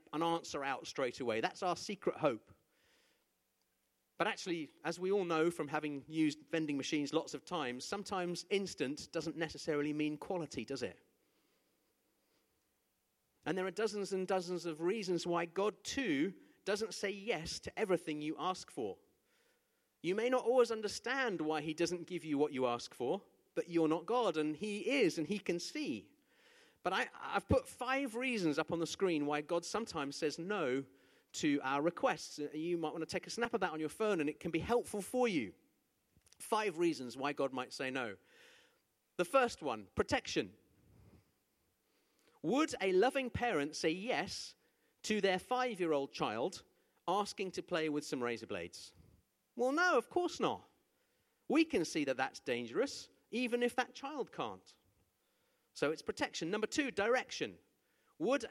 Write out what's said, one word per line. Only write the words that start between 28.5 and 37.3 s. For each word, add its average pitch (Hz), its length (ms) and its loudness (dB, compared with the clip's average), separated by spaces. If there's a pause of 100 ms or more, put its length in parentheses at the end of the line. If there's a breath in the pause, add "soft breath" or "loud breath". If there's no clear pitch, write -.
up 160 120 0
on 170 80 0
the 160 80 0
screen 165 380 2
why 147 160 0
God 170 240 0
sometimes 165 500 -4
says 147 220 -2
no 165 460 0 (500 soft breath)
to 143 300 2
our 139 180 0
requests. 175 560 0
Uh, 147 180 -6
you 170 220 -2
might 156 160 -4
wanna 160 140 -6
take - 180 -4
a 175 60 -12
snap 233 240 -2
of 196 60 0
that 175 100 0
on 156 80 -6
your 156 100 -2
phone, 208 300 0
and 147 100 2
it 151 100 -8
can 175 120 -4
be 160 80 0
helpful 214 420 0
for 247 260 2
you. 147 240 0 (840)
Five 214 400 0
reasons 131 400 0
why 139 160 -2